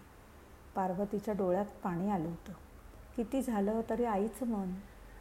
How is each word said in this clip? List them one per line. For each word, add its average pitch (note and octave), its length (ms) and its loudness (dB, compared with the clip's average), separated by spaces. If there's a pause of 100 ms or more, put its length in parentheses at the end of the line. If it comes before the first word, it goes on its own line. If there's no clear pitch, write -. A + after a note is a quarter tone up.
(760)
पार्वतीच्या G3+ 580 2
डोळ्यात F#3+ 320 4 (180)
पाणी F3+ 260 2
आलं E3+ 200 2
होतं. E3+ 240 -8 (640)
किती B3 260 2
झालं A3 480 4
तरी A3+ 140 2
आईचं A3+ 440 2
मन, G3 260 0 (480)